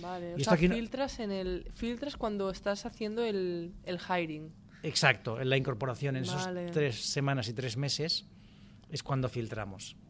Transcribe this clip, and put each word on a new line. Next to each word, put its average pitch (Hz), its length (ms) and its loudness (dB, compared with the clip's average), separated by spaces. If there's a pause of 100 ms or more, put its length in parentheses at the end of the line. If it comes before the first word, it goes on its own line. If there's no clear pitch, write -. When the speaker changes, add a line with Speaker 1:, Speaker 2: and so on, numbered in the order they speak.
Speaker 1:
Vale, 175 300 -6
Speaker 2:
Y - 20 -6
Speaker 1:
o 175 60 -4
Speaker 2:
esto - 60 2
Speaker 1:
sea, - 100 8
Speaker 2:
aquí 165 140 8
no 190 80 6
Speaker 1:
filtras 254 440 -2
en 208 100 -2
el, 185 440 -2
filtras 240 420 -4
cuando 208 340 0
estás 202 360 -2
haciendo 220 360 -2
el, 180 520 0 (100)
el 180 140 -4
hiring. 160 520 -2 (320)
Speaker 2:
Exacto, 127 580 4
en 131 100 2
la 135 80 6
incorporación, 131 580 0
en 131 60 0
esos 185 240 0
Speaker 1:
Vale. 180 240 -4
Speaker 2:
tres 147 260 2 (160)
semanas 139 360 2
y 120 40 -4
tres 117 240 -2
meses 143 500 0 (640)
es - 140 -4
cuando 131 260 2
filtramos. 107 640 -6 (160)